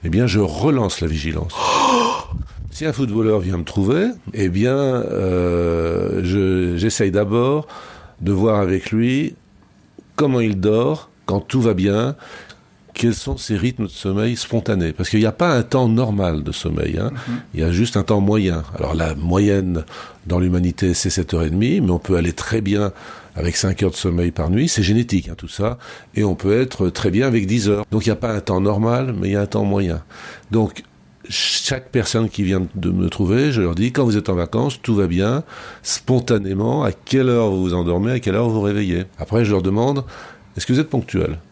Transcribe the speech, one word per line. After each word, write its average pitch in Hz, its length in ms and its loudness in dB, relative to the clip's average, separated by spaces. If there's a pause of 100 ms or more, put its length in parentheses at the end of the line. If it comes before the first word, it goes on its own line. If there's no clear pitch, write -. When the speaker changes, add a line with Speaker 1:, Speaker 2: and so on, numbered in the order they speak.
Speaker 1:
eh 85 60 -4
bien 104 180 2
je 107 140 2
relance 101 600 0
la 82 60 -2
vigilance. 78 520 -4
<gasps> - 40 -4 (1080)
Si - 140 -10
un 156 80 0
footballeur 110 460 2
vient 92 180 -2
me 87 60 -2
trouver, 127 460 2 (240)
eh 101 160 0
bien, 107 260 2
euh, 90 1500 0
je, 92 520 2
j'essaye 101 360 0
d'abord 120 560 0 (520)
de 95 120 0
voir 104 260 2
avec 95 320 0
lui 127 460 0 (800)
comment 135 240 2
il 107 180 2
dort, 113 500 2 (160)
quand 95 140 0
tout 131 220 -2
va 113 140 4
bien, 104 420 2 (760)
quels 117 220 0
sont 135 220 -6
ses 110 200 -4
rythmes 113 280 -2
de 92 60 -6
sommeil 104 440 -2
spontanés. 95 580 -2
Parce 87 160 -4
qu'il 107 120 2
n'y 110 40 4
a 131 60 2
pas 170 240 0
un 120 80 2
temps 127 240 2
normal 101 560 0
de 71 80 -6
sommeil, 76 480 -4
hein. 107 140 -2
Speaker 2:
Mhm. 147 220 -8 (200)
Speaker 1:
Il 78 60 -4
y - 20 2
a 82 80 2
juste 104 260 0
un 101 60 2
temps 104 180 2
moyen. 98 440 2 (120)
Alors - 200 -4
la 82 180 -2
moyenne 90 680 0 (420)
dans 90 140 0
l'humanité, 90 540 2
c'est 95 160 -2
sept 85 220 -2
heures 82 120 0
et 78 60 0
demie, 120 300 2
mais 92 120 2
on 85 80 0
peut 95 160 0
aller 85 160 0
très - 280 -2
bien 101 300 0 (460)
avec 82 180 -2
cinq 95 300 0
heures 90 80 2
de - 40 -8
sommeil 87 360 0
par 82 180 -2
nuit, 120 160 2
c'est 113 160 0
génétique, 101 460 2
hein, 82 80 -10
tout 80 100 -14
ça, 110 320 -4 (380)
et 107 80 2
on 95 100 2
peut 101 260 2
être 127 280 0
très 90 240 -2
bien 123 160 2
avec 113 180 2
dix 104 220 2
heures. 104 240 2
Donc 104 120 0
il 117 40 2
n'y 107 60 2
a - 20 -2
pas 117 160 -4
un 104 80 -2
temps 92 200 0
normal, 113 560 0
mais 92 120 -2
il 98 60 0
y - 20 2
a 101 60 2
un 101 40 0
temps 107 180 -2
moyen. 98 380 0 (480)
Donc 110 320 0 (480)
chaque - 580 -4
personne 113 400 0
qui 101 140 -4
vient 95 180 2 (140)
de 90 160 -2
me 92 180 0
trouver, 113 420 2
je 117 120 2
leur 85 120 0
dis, 110 180 0
quand 135 120 0
vous 107 140 2
êtes 101 100 -2
en 95 60 0
vacances, 110 480 -2
tout 117 120 0
va 101 120 2
bien, 101 360 0 (400)
spontanément, 117 1000 0
à 101 80 0
quelle 127 380 0
heure 117 200 2
vous 95 120 0
vous 90 100 0
endormez, 90 400 0
à 123 80 -2
quelle 95 140 -2
heure 117 120 2
vous 113 100 0
vous 107 40 2
réveillez. 101 440 0 (140)
Après, 107 240 0
je 104 100 2
leur 95 100 4
demande, 120 420 0 (500)
est-ce - 120 -8
que 127 80 2
vous 135 60 4
êtes 156 100 -2
ponctuel ? 85 480 -2 (140)